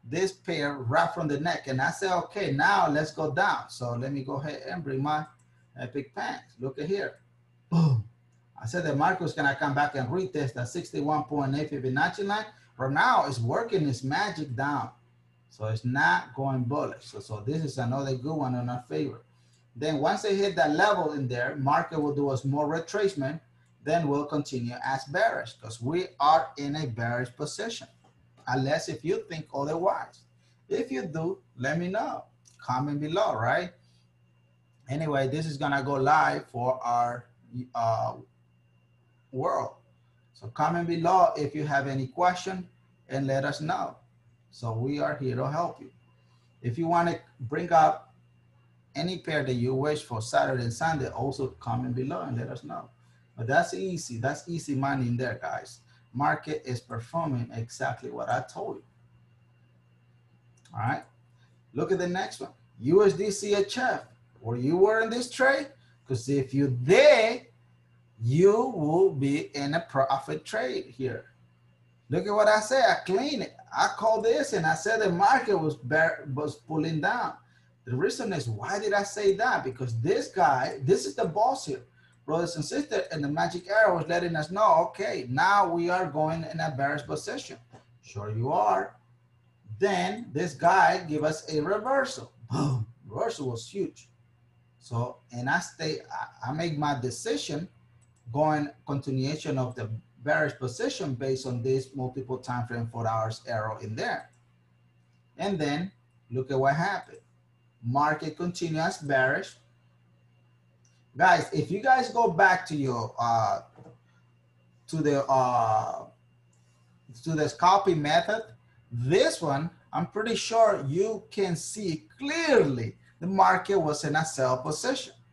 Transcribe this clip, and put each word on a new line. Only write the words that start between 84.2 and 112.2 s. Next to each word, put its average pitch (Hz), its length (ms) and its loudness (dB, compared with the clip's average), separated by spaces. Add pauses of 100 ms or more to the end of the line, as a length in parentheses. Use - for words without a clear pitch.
us 151 120 -4
know, 180 380 6
okay, - 420 -4
now 180 380 4
we 170 220 0
are 180 200 0
going 156 360 -2
in 160 160 -6
a 156 100 -2
bearish 143 340 -2
position. - 520 -8 (440)
Sure 104 280 -10
you 117 240 -2
are. 107 420 2 (840)
Then 196 520 0
this 151 220 -2
guy 180 500 6
give 151 220 -2
us 156 180 0 (100)
a 151 60 2
reversal. 214 720 -2 (180)
Boom. 135 380 0 (180)
Reversal 139 460 -4
was 113 160 -10
huge. - 420 -8 (720)
So, 120 380 -6 (160)
and 123 160 -6
I 165 100 2
stay, 160 400 -6 (100)
I, - 420 -10
I - 20 -4
make 165 240 -4
my 147 200 0
decision 151 720 -6 (640)
going 151 380 2 (180)
continuation 139 720 -2
of 117 180 -4
the 110 140 -8 (300)
bearish 151 380 0
position 147 580 -4
based 131 300 -4
on 120 160 -4
this 131 320 -2
multiple 127 440 -6
time 123 300 -6
frame, 117 200 -6
four 117 180 -6
hours 113 400 -2
arrow 110 340 -4
in 107 180 -10
there. 208 340 -6 (1080)
And 190 220 -2
then 151 320 -2 (400)
look 127 200 -4
at 135 60 0
what 135 200 4
happened. 185 420 -4 (640)
Market 151 540 0
continues 170 640 -2
bearish. 139 580 0 (1600)
Guys, 170 380 6
if 151 160 0
you 196 100 -2
guys 254 300 4
go 233 220 2